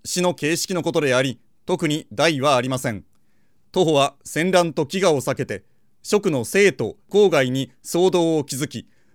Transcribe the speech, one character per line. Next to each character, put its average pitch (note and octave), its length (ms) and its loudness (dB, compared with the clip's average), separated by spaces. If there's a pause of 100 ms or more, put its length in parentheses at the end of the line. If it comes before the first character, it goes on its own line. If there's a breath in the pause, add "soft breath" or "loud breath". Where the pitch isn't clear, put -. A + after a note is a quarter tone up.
詩 - 160 -4
の F3+ 140 0
形 D3+ 220 -2
式 - 180 -6
の E3 80 -4
こ E3+ 80 -2
と E3 100 0
で C3 140 0
あ C3 60 2
り、 C3 180 -4 (260)
特 F3 220 -2
に D#3 240 -4
題 C#3+ 300 0
は C#3+ 140 2
あ B2 60 2
り B2+ 80 -4
ま C3 80 -4
せ B2 140 -4
ん。 G2 140 -10 (680)
徒 F#3 140 2
歩 D#3 80 2
は C#3 300 0
戦 D#3+ 280 -2
乱 E3+ 220 4
と D#3 120 -2
飢 F#3 140 -6
餓 F3+ 120 2
を C3+ 100 0
避 C3 140 -4
け C3+ 100 -6
て、 G#2+ 180 -10 (400)
蜀 G#3 260 0
の B2+ 160 -2
西 G3 280 2
都、 A2 220 -6 (140)
郊 G3+ 200 4
外 C3+ 200 2
に C3 220 -4 (100)
僧 F3+ 300 2
堂 E3 260 2
を C#3+ 60 -2
築 C#3 240 -6
き、 - 200 -14 (280)